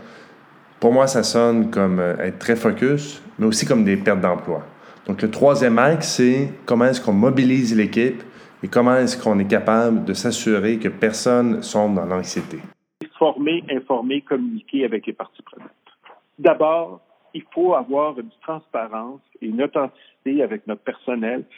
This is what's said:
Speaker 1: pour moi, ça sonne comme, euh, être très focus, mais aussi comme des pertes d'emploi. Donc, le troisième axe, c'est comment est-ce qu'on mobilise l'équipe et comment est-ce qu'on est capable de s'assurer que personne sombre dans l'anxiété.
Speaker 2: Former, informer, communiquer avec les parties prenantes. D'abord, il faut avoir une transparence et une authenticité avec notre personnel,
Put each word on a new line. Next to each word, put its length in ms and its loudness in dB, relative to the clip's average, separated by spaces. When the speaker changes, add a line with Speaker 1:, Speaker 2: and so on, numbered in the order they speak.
Speaker 1:
pour 120 6
moi, 140 6
ça 160 0
sonne 480 2
comme, 280 0
euh, 200 0
être 200 -6
très 180 0
focus, 640 -2
mais 80 0
aussi 200 0
comme 180 4
des 120 4
pertes 240 0
d'emploi. 420 -2
Donc, 160 -4
le 80 0
troisième 480 4
axe, 380 2
c'est 340 2
comment 200 2
est-ce 180 0
qu'on 80 0
mobilise 640 2
l'équipe 460 0
et 60 -8
comment 280 4
est-ce 260 0
qu'on 160 2
est 120 0
capable 540 2
de 80 -4
s'assurer 640 -2
que 100 -4
personne 720 0
sombre 400 0
dans 40 -4
l'anxiété. 520 -6
Speaker 2:
Former, 520 0
informer, 500 -4
communiquer 640 -4
avec 220 -4
les 80 -8
parties 280 -16
prenantes. 280 -20
D'abord, 600 2
il 180 -12
faut 220 2
avoir 440 -2
une 120 -14
transparence 800 -10
et 60 -10
une 160 -4
authenticité 800 -4
avec 240 -4
notre 160 -8
personnel, 640 -6